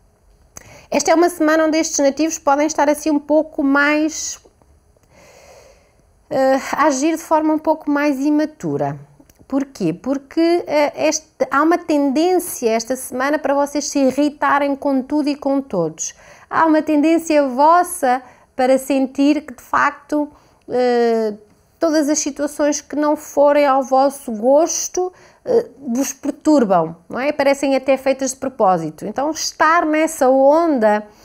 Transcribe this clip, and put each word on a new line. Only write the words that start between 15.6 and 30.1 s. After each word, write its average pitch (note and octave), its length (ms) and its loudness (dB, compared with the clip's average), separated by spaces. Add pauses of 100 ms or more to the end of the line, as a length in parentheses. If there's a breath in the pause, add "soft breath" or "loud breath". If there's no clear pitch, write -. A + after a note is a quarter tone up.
todos. E3 520 -6 (360 loud breath)
Há - 160 2
uma D#4 180 2
tendência D#4 640 2
vossa C#4+ 720 2 (340 loud breath)
para C4 220 2
sentir C#4 640 0
que, C#4 140 -16
de - 80 -20
facto, - 640 -2 (400 soft breath)
eh, A#3 640 0 (460)
todas D#4 300 2
as D4 100 0
situações D4 600 -4
que - 140 -12
não D4+ 200 0
forem D4 500 2
ao C4+ 180 2
vosso C4 480 0
gosto, D4 800 0 (340 soft breath)
eh, A#4+ 240 0 (100)
vos C4 340 -4
perturbam, G3 800 0 (140)
não G#3+ 100 -8
é? C#4 120 -4
Parecem C#4 440 0
até C4+ 220 0
feitas C4+ 340 -2
de - 60 -12
propósito. F#3 680 -2
Então, B3+ 260 -4
estar D#4+ 540 0
nessa D#4 440 0